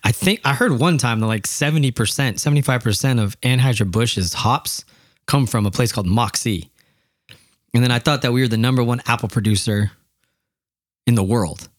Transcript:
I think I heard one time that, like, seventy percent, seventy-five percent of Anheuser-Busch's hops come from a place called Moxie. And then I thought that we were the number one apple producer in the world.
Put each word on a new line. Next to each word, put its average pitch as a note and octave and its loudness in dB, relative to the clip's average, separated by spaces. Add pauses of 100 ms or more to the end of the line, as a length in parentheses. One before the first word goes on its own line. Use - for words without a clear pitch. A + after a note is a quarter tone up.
I - 2
think G3 0
I C#3 2
heard D3 2
one D#3 4
time A#2 0
that, A2 0
like, A2 -2
seventy D3 0
percent, A#2+ -2
seventy-five C#3 0
percent A#2+ 0
of G#2 -4
Anheuser-Busch's A2+ 0
hops - -2 (420)
come C#3 0
from A2 -2
a G2 -2
place A2+ -2
called G2+ -4
Moxie. G#2+ -2 (1040)
And A#2+ 4
then B2 4
I A#2+ 2
thought C#3 0
that B2 0
we C3 2
were B2+ 2
the A2 0
number B2 2
one A#2+ -2
apple A#2 -2
producer G#2 0 (1120)
in A#2+ 4
the G#2+ 2
world. F#2+ -2 (100)